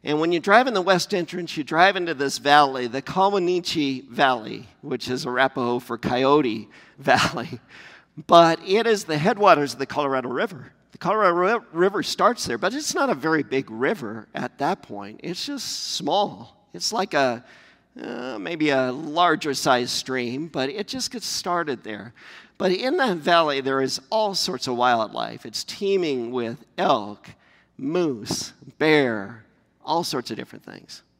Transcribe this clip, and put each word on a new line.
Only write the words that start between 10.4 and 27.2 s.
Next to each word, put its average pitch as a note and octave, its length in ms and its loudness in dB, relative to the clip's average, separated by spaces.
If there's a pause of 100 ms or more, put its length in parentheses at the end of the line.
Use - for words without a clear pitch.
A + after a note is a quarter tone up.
The - 60 -20
Colorado F#3 380 2
Ri-, F#3+ 360 0
River F#3+ 320 0
starts - 420 0
there, B2 120 -2
but F#3+ 160 -2
it's D4 220 -6
not C#4+ 140 0
a G3 60 0
very D3+ 280 0
big C3 260 -4
river A2+ 640 -4
at - 240 -8
that E3 240 -4
point. G2+ 420 -14
It's F3 220 -8
just - 480 -8
small. - 800 -4
It's - 200 -6
like F#3 200 -4
a, B2 300 0 (580)
uh, B3 380 -10
maybe D#3+ 300 -2
a C3 220 2
larger D#3 640 0
size B2 380 2
stream, C3 560 -6
but C3+ 220 -4
it G3 180 -8
just B3+ 240 -8
gets - 160 -10
started E3+ 560 -4
there. G#2+ 300 -12 (440)
But F#3+ 140 0
in B3 260 0
that A#3 200 2
valley, D#3 440 4
there C3+ 200 0
is C3 280 -2
all F#3+ 240 0
sorts - 340 -4
of B2+ 80 -2
wildlife. A2+ 720 0
It's - 180 -10
teeming D#3+ 680 -2
with A#2+ 320 -6 (140)
elk, G#2+ 520 -2 (480)